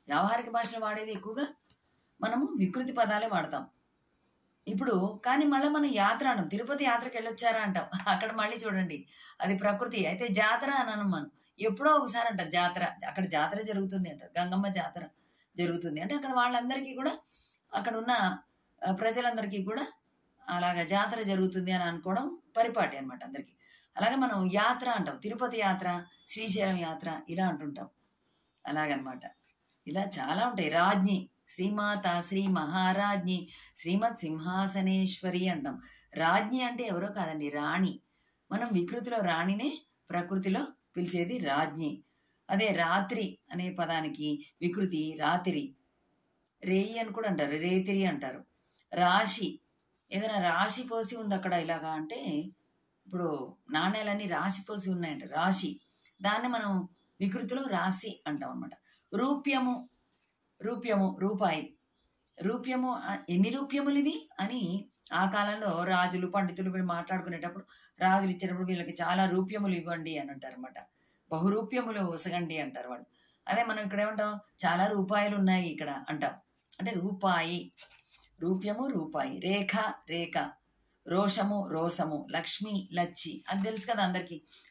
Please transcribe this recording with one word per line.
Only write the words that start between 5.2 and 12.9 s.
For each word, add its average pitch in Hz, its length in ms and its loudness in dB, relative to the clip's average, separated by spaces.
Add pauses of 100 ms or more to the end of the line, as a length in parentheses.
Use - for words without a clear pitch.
కానీ 277 200 4
మళ్ళా 285 240 4
మనం 294 180 2
యాత్ర 233 420 4
అంటాం, 202 200 2
తిరుపతి 247 360 -2
యాత్రకు 240 320 2
వెళ్ళొచ్చారా 226 460 0
అంటాం. 190 240 0 (220)
అక్కడ 208 240 2
మళ్ళీ 220 240 -2
చూడండి, 190 500 -2 (340)
అది 190 160 2
ప్రకృతి. 196 500 0
అయితే 185 220 -2
జాతర 220 420 4
అని 254 200 2
అనం 208 200 0
మనం, 151 200 -2 (300)
ఎప్పుడో 233 320 4
ఒకసారి 233 360 4
అంటాం 180 200 -2
జాతర. 175 440 2 (140)